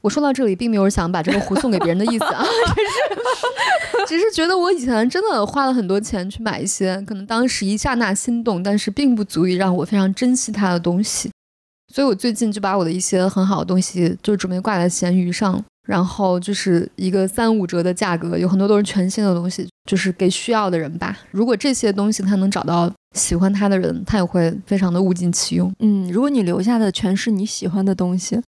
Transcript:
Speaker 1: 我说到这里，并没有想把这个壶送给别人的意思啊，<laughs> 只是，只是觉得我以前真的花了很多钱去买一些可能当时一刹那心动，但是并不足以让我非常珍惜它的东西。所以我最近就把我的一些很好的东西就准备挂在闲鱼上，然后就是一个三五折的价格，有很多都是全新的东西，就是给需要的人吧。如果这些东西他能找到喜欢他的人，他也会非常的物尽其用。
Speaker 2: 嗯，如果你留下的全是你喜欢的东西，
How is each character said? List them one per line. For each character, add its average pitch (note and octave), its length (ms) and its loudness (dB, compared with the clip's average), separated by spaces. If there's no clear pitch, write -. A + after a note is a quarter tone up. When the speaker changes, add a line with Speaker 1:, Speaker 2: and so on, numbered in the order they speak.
Speaker 1:
我 G#3+ 80 2
说 D4 100 0
到 C#4+ 120 2
这 C4 140 0
里， F#3+ 100 0
并 A#3 120 -2
没 A3 80 0
有 G3 140 4
想 F3 200 -2
把 F3 120 0
这 E3+ 80 0
个 G3+ 80 2
壶 G3 160 -2
送 B3+ 160 0
给 F#3+ 80 2
别 E3 100 0
人 E3+ 100 2
的 G3+ 80 0
意 A#3 120 0
思 A3 60 -2
啊， - 180 -2
<laughs> A4+ 320 2
只 B4 1400 -2
是， - 0 -
只 - 0 -
是 G#4+ 140 2
觉 D#4+ 160 0
得 F#4 100 2
我 F4+ 140 2
以 F4 80 0
前 A#3+ 280 2
真 F4+ 220 0
的 A3 160 0
花 C4+ 180 -2
了 C4 80 2
很 A#3+ 140 0
多 G3 140 0
钱 F#3+ 280 -6
去 A3+ 140 -10
买 A3 180 -4
一 E3 60 -4
些 F#3+ 360 -2
可 G3+ 120 -10
能 G3 100 -10
当 A3+ 220 0
时 - 180 -2
一 G3+ 120 0
刹 G#3 180 -2
那 A3+ 180 2
心 A#3 300 -2
动， F#3+ 220 -2
但 G3+ 120 2
是 G#3 140 -2
并 C4 240 2
不 G#3+ 80 0
足 F3+ 240 0
以 F3+ 80 2
让 F3+ 220 2
我 D#3+ 80 0
非 G3+ 120 -2
常 F#3+ 160 2
珍 B3+ 220 2
惜 - 160 -2
它 G3+ 200 0
的 F3 100 2
东 F3 240 0
西。 - 260 -6
所 C4+ 100 0
以 C#4 40 4
我 A#3 80 4
最 A#3+ 180 -2
近 G#3+ 200 -2
就 G3+ 80 -6
把 G3 180 0
我 F3+ 60 2
的 E3 80 -2
一 F3+ 80 -2
些 F#3 260 0
很 F#3+ 180 2
好 G3 140 2
的 D#3 60 -2
东 F#3 160 0
西 F3+ 420 0
就 G#3 140 0
准 F#3 120 -4
备 F3+ 120 -4
挂 G3+ 180 -2
在 F3 100 2
闲 F3+ 260 0
鱼 F3 180 2
上， F#3+ 280 0
然 G3 140 0
后 F#3 360 0
就 G3 160 -4
是 F3+ 400 0
一 F#3 160 -2
个 F#3+ 160 2
三 A3+ 260 0
五 G#3 140 0
折 F3 160 -2
的 F3+ 100 0
价 F3+ 240 -2
格， E3+ 220 -2
有 F3+ 100 2
很 F#3 80 2
多 G3 120 2
都 G#3+ 80 6
是 G#3 80 4
全 F#3 260 0
新 G#3 140 -2
的 F#3+ 100 4
东 F3 160 -2
西， - 180 -8
就 G3 60 2
是 F#3 160 0
给 F#3 180 2
需 - 220 -4
要 G#3+ 180 2
的 F3 80 0
人 D#3+ 100 -4
吧。 F#3 200 -6
如 G3 120 2
果 A#3 120 2
这 C4+ 180 0
些 A3 180 0
东 G3+ 180 0
西 G#3+ 120 -2
他 G3 140 2
能 F#3+ 120 2
找 G3 140 -2
到 E3+ 260 2
喜 - 180 -2
欢 F#3+ 180 2
他 G3+ 160 0
的 G3 80 2
人， E3+ 300 -2
他 A3 120 0
也 F3+ 60 2
会 E3+ 400 0
非 G3+ 140 0
常 F#3 140 2
的 F3 100 2
物 F#3 100 2
尽 F3 200 0
其 - 240 -2
用。 F3+ 240 0
Speaker 2:
嗯， G3+ 320 2
如 G3+ 80 0
果 C#4+ 100 2
你 B3+ 120 2
留 F3+ 200 0
下 A#3 160 2
的 G#3 140 2
全 F#3+ 240 0
是 A3 160 -2
你 G3 120 0
喜 - 220 -6
欢 F#3+ 180 0
的 G3 80 2
东 F#3 240 0
西， F#3 240 -2